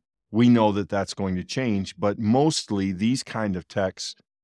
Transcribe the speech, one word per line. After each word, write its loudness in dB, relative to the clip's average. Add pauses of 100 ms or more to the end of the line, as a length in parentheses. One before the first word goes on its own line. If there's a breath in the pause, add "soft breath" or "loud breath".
(320)
we 4
know 6
that -4
that's -4
going -4
to -6
change, -4
but -2
mostly 0
these -2
kind -4
of -8
texts -4 (280)